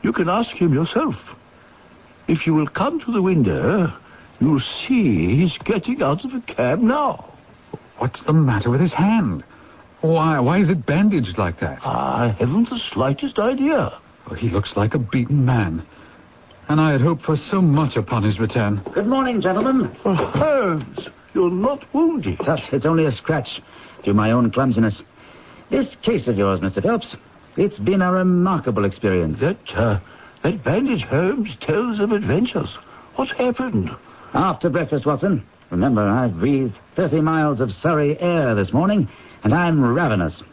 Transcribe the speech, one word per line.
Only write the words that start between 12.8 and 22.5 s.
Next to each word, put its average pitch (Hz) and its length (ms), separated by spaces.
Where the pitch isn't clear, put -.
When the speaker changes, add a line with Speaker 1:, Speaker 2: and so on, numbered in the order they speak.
Speaker 1:
slightest 139 460
idea. 269 520
Speaker 2:
Well, - 80
he 117 140
looks 98 260
like 104 180
a 147 60
beaten 123 460
man. 95 380
And 151 120
I 156 120
had 131 100
hoped 160 240
for 156 120
so 196 240
much 151 340
upon 107 280
his 101 160
return. 104 420
Speaker 3:
Good 202 140
morning, 254 340
gentlemen. 220 540
Speaker 1:
Oh, 196 100
Holmes, 170 920
you're 175 180
not 240 420
wounded. 269 500
Speaker 3:
Tut, 160 160